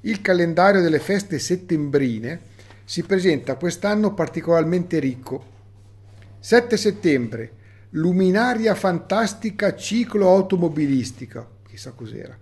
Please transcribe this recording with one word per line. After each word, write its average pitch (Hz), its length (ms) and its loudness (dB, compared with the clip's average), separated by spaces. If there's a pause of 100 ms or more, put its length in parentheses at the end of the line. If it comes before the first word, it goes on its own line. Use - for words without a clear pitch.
Il 214 180 -4
calendario 180 640 2
delle 156 180 2
feste 190 380 -4
settembrine 143 1120 -2 (420)
si 170 120 -6
presenta 170 520 0
quest'anno 202 580 0
particolarmente 170 840 0
ricco. 131 460 -6 (960)
Sette 240 360 4
settembre, 123 760 0 (400)
luminaria 190 840 2
fantastica 202 1040 -2
ciclo 214 520 0
automobilistica, 151 1160 0 (180)
chissà 101 260 -18
cos'era. 110 500 -16